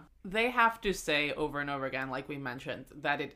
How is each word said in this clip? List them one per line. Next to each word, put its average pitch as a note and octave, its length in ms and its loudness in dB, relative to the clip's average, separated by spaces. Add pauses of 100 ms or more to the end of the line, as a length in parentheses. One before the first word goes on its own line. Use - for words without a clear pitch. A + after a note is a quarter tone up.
(300)
They A3 200 2
have A#3 320 4
to G3+ 120 2
say D3 380 2
over D3 300 -2
and C#3+ 80 -2
over C#3 160 -2
again, C3 240 -2
like C3+ 180 -4
we D3 100 -4
mentioned, C3 460 -6 (180)
that D3 200 2
it C#3 140 -6